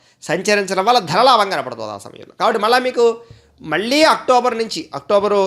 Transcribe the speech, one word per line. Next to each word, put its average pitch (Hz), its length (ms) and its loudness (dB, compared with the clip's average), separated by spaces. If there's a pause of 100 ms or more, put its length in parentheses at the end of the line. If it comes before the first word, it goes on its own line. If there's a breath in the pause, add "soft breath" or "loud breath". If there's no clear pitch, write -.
(220 soft breath)
సంచరించడం 190 640 -2
వల్ల 247 140 4
ధనలాభం 208 520 2
కనపడుతుంది 120 420 -6
ఆ 101 60 -12
సమయంలో. - 420 -20
కాబట్టి 220 200 0
మళ్ళీ 226 200 2
మీకు 247 240 -2 (580 soft breath)
మళ్ళీ 208 400 0
అక్టోబర్ 247 560 2
నుంచి, 226 220 -8 (140)
అక్టోబర్ 202 420 0 (100)